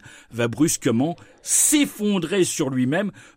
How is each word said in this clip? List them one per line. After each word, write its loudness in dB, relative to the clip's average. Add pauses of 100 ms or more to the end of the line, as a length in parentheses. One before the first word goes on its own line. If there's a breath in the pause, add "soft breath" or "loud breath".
(320 loud breath)
va 0
brusquement 0 (240 loud breath)
s'effondrer 0
sur -2
lui-même, 0 (260 loud breath)